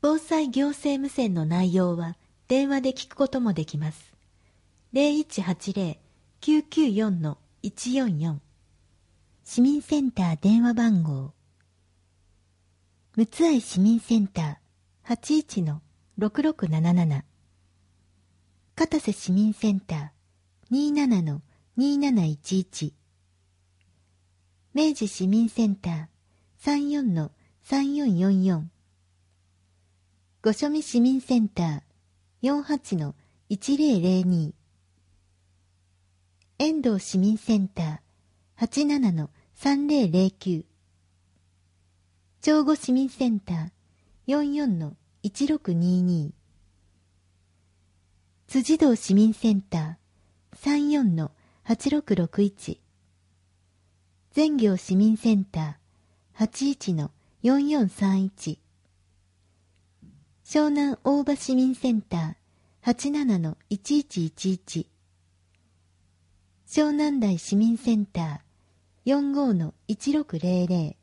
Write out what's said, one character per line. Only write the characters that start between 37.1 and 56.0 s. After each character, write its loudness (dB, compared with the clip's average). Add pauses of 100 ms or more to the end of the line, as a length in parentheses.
民 2
セ 0
ン 0
タ -6
ー、 -4 (580)
八 -2
七 2
の -4 (240)
三 0
零 2
零 2
九。 -6 (1800)
長 2
後 2
市 -6
民 0
セ -4
ン 0
タ -8
ー、 -6 (580)
四 -2
四 -2
の -8 (260)
一 -4
六 -2
二 2
二。 -2 (2250)
辻 0
堂 4
市 -2
民 6
セ 0
ン 2
タ -6 (540)
ー、 -20
三 0
四 2
の -4 (320)
八 -2
六 0
六 0
一。 -4 (1500)
全 2
行 2
市 -2
民 4
セ 2
ン 2
タ -6
ー、 -6 (580)